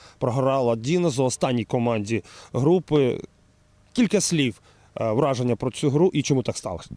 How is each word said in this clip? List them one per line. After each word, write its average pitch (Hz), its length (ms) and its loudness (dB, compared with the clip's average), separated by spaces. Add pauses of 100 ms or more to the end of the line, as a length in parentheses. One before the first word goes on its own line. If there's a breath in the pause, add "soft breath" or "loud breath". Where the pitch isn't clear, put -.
(180 loud breath)
програла 131 580 0
«Дінезу», 139 480 0
останній 123 400 -2
команді 113 600 -2 (280 loud breath)
групи. 147 680 2 (720)
Кілька 208 280 2
слів, 143 400 0 (400 soft breath)
е, 113 120 0
враження 123 440 0
про 127 140 -4
цю 143 200 -2
гру 151 220 2
і 147 100 -2
чому 131 200 0
так - 140 -4
сталося? - 400 -10